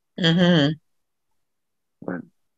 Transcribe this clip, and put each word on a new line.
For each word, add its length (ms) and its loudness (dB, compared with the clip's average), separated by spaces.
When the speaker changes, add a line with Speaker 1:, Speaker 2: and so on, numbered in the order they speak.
Speaker 1:
Mm-hmm. 540 2
Speaker 2:
But 200 -10